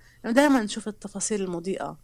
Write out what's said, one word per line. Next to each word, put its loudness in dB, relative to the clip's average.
إنه -2
دايمًا 6
نشوف -6
التفاصيل -6
المضيئة -4